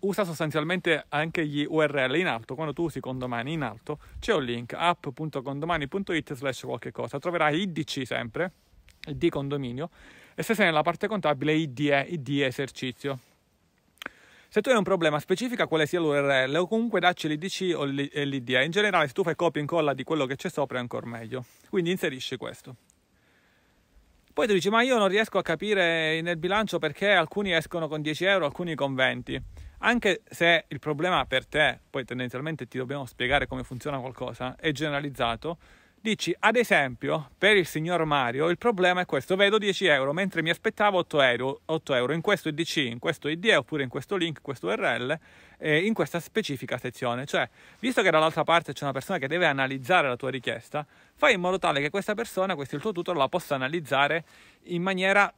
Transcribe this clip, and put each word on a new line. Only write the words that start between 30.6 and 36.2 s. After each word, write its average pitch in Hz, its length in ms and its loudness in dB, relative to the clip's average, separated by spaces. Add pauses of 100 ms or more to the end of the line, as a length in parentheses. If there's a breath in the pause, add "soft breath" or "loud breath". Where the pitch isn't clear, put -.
il 143 100 -10
problema 151 480 0
per 131 200 0
te, 143 320 2 (120)
poi 135 140 -6
tendenzialmente 127 600 -6
ti 127 120 -10
dobbiamo 135 260 -6
spiegare 131 420 0
come 131 160 -6
funziona 135 360 -6
qualcosa, 127 600 -8
è 160 140 -2
generalizzato, 143 840 -2 (400 soft breath)
dici, 190 400 -2